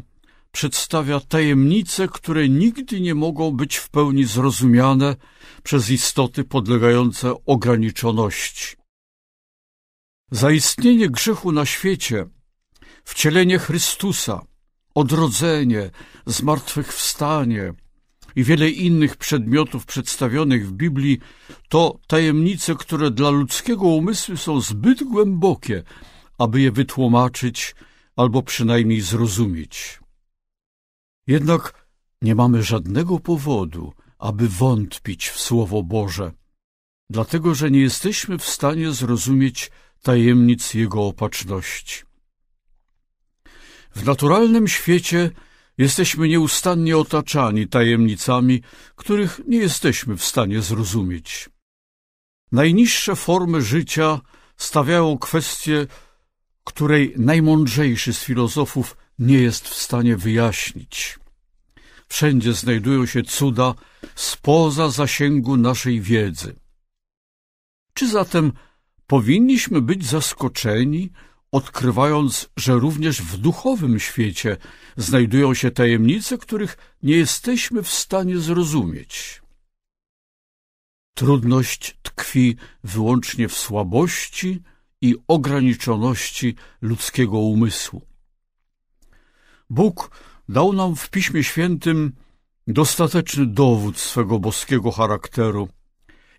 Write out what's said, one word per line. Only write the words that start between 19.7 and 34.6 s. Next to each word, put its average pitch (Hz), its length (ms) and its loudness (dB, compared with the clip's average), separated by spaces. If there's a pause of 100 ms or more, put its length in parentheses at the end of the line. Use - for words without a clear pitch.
przedstawionych 127 840 -2
w 95 40 -10
Biblii 139 480 0 (500)
to 160 380 2
tajemnice, 160 680 2
które 147 360 -2
dla 139 180 2
ludzkiego 143 560 -2
umysłu 170 520 0
są 147 240 -4
zbyt 165 420 0
głębokie, 190 800 0 (540)
aby 120 240 2
je 131 100 4
wytłumaczyć 123 1040 0 (400)
albo 123 280 2
przynajmniej 113 580 0
zrozumieć. 98 1000 -4 (1300)
Jednak 151 600 0 (340)
nie 113 140 2
mamy 120 280 4
żadnego 117 560 -2
powodu, 98 720 -4 (240)
aby 110 320 -2
wątpić 104 800 -2